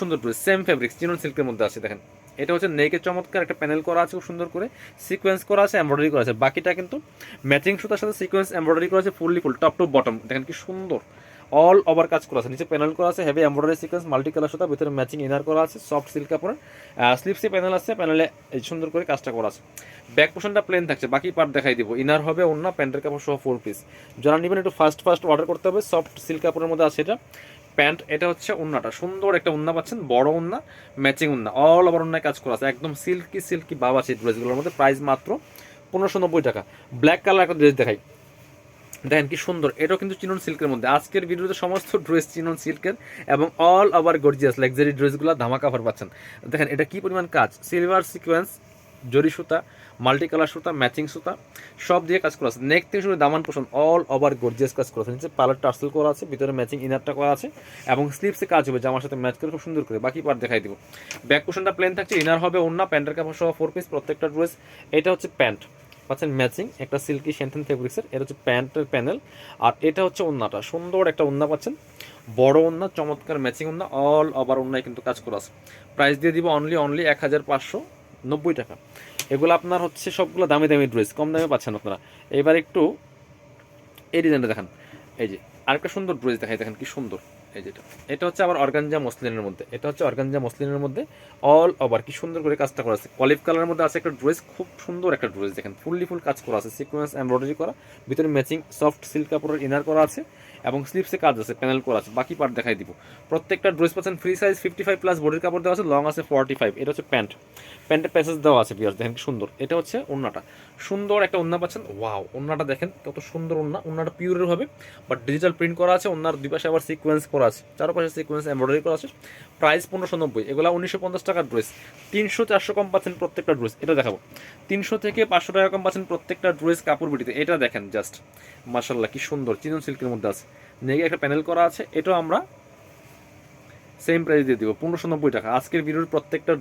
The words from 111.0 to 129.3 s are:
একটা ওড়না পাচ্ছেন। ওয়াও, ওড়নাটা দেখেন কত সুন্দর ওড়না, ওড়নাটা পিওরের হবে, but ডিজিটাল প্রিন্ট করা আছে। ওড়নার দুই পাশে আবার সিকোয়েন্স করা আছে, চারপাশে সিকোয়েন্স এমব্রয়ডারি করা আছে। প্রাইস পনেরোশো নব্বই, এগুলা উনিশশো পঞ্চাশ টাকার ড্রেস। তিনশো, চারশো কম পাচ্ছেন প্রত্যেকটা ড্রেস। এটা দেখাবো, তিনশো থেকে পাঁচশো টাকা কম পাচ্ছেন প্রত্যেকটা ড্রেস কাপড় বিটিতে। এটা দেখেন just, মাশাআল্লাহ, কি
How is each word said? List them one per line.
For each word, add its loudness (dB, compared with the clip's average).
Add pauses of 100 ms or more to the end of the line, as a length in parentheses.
একটা -2
ওড়না -2
পাচ্ছেন। -6 (160)
ওয়াও, -6 (140)
ওড়নাটা -4
দেখেন -6 (180)
কত -10 (140)
সুন্দর -6
ওড়না, -4
ওড়নাটা -6
পিওরের 0
হবে, 0 (440)
but -2 (100)
ডিজিটাল 2
প্রিন্ট 0
করা 6
আছে। -6
ওড়নার -2
দুই -8
পাশে -2
আবার 2
সিকোয়েন্স 0 (100)
করা 4
আছে, -4 (180)
চারপাশে -2
সিকোয়েন্স -6
এমব্রয়ডারি 2
করা 2
আছে। -14 (520)
প্রাইস 4
পনেরোশো -4
নব্বই, -2
এগুলা 2
উনিশশো -4
পঞ্চাশ -6
টাকার 0
ড্রেস। -2 (440)
তিনশো, 0
চারশো 2
কম 0
পাচ্ছেন 0
প্রত্যেকটা -2
ড্রেস। -4 (100)
এটা 2
দেখাবো, 0 (500)
তিনশো -2
থেকে -2 (120)
পাঁচশো 2
টাকা 4
কম -4
পাচ্ছেন -2
প্রত্যেকটা -4 (120)
ড্রেস 2
কাপড় 0
বিটিতে। -4 (100)
এটা 0 (100)
দেখেন -2 (120)
just, -4 (600)
মাশাআল্লাহ, -2
কি -10 (100)